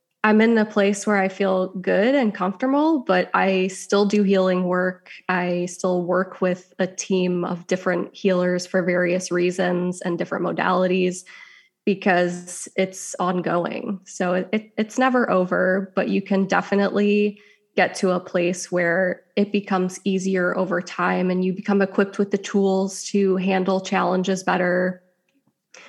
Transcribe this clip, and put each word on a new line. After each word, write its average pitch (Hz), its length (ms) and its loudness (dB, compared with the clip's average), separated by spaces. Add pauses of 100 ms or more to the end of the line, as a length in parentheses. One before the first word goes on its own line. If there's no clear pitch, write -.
(220)
I'm 214 180 6
in 226 180 6
a 214 80 4
place 202 400 0
where 208 120 2
I 190 100 2
feel 190 400 0
good 190 460 0
and 240 200 2
comfortable, 269 640 0
but 185 340 0
I 190 360 2
still 202 360 0
do 208 180 2
healing 185 420 2
work. 180 460 -2 (180)
I 180 380 -2
still 180 360 -2
work 185 400 -2
with 180 360 -2
a 185 80 0
team 180 580 -2
of 175 240 -6
different 180 460 -2
healers 180 520 0
for 190 160 0
various 180 480 0
reasons 180 720 0
and 175 160 -4
different 175 260 -4
modalities, 180 800 0 (640)
because 180 800 0 (100)
it's 190 440 -4
ongoing. 180 840 -4
So 180 260 -4
it, 185 200 -2
it, 220 260 -4
it's 220 200 -4
never 254 320 2
over, 185 640 0
but 190 140 0
you 196 140 0
can 196 240 0
definitely 202 920 0 (380)
get 185 200 2
to 185 160 0
a 180 80 0
place 180 520 -4
where 180 500 0 (140)
it 202 160 0
becomes 185 520 -2
easier 190 520 0
over 175 240 -2
time 180 500 -2
and 185 140 0
you 185 80 0
become 202 300 0
equipped 196 360 -2
with 202 120 0
the 202 80 0
tools 196 720 0
to 190 260 2
handle 190 460 0
challenges 185 600 0
better 180 600 0 (880)